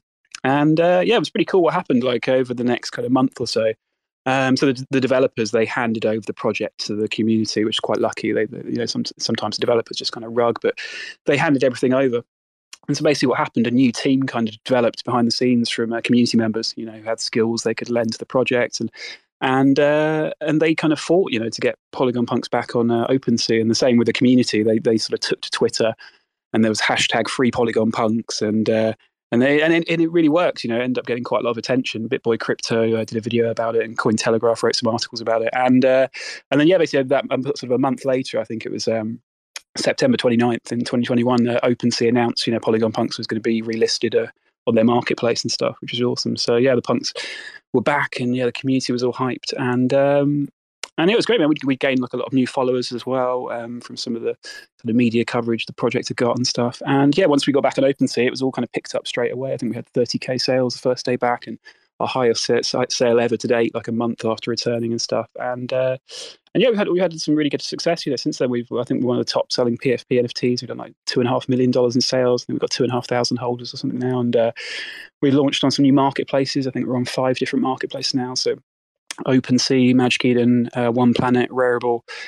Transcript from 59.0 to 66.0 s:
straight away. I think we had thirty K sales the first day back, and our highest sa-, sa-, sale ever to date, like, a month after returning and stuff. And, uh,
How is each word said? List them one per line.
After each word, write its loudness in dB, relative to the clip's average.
straight -4
away. -6
I -4
think -4
we -8
had -10
thirty 0
K -4
sales 0
the -14
first -2
day 0
back, -2
and -12
our -2
highest 0
sa-, 2
sa-, -2
sale 2
ever 0
to -4
date, 0
like, -8
a -6
month -4
after -4
returning -4
and -4
stuff. -4
And, -6
uh, 0